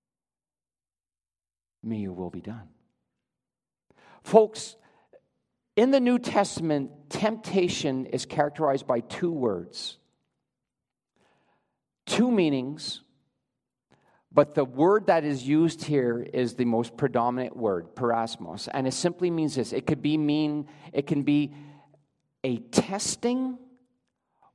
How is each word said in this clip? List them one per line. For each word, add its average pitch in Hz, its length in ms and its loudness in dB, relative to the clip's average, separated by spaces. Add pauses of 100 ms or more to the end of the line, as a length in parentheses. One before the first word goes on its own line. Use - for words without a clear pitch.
(1800)
may 113 140 -6
your 98 160 -6
will 87 180 -8
be 90 100 -12
done." 104 260 -14 (1600)
Folks, - 520 4 (1000)
in 247 160 4
the 269 80 6
New 247 200 4
Testament, 160 720 0 (180)
temptation 180 1000 0
is 120 180 -4
characterized 147 600 0
by 123 140 2
two 170 300 -4
words, 107 680 -4 (2000)
two 247 240 2
meanings, 151 720 0 (1300)
but 147 240 4
the 143 100 2
word 165 420 2
that 165 160 4
is 135 240 -4
used 156 360 2
here 123 360 0 (140)
is 120 220 -2
the 127 100 0
most 117 320 0
predominant 123 580 0
word, 98 400 -2
peirasmos, 113 800 -4
and 135 140 -2
it 127 60 -2
simply 175 380 -2
means 156 240 -2
this. 117 160 -2
It 113 140 -4
could 139 160 0
be 151 160 0
mean, 151 500 0 (240)
it 139 160 -2
can 143 160 0
be 147 300 2 (920)
a 127 140 -2
testing 247 1000 -2 (960)